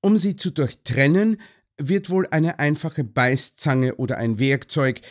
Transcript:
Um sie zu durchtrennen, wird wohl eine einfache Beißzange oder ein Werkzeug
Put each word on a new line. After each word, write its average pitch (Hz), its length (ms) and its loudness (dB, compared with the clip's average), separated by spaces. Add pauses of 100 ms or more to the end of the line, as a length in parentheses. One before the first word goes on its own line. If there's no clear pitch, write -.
Um 214 160 4
sie 180 180 0
zu - 160 -4
durchtrennen, 151 880 0 (360)
wird 180 320 -2
wohl 185 180 0
eine 160 320 0
einfache 147 440 -2
Beißzange 127 920 0
oder - 220 -4
ein 113 220 -2
Werkzeug 131 720 0